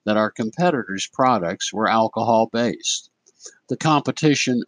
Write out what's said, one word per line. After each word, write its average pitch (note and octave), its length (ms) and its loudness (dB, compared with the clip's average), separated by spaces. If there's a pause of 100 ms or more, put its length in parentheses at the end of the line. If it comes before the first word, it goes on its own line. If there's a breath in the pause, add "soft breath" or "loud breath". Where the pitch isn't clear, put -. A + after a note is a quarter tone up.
that G#2 120 2
our G#2+ 140 0
competitors' A#2 760 -2
products G2+ 640 0
were G#2 160 -2
alcohol-based. A2+ 1200 0 (580 loud breath)
The - 100 -4
competition C#3 920 0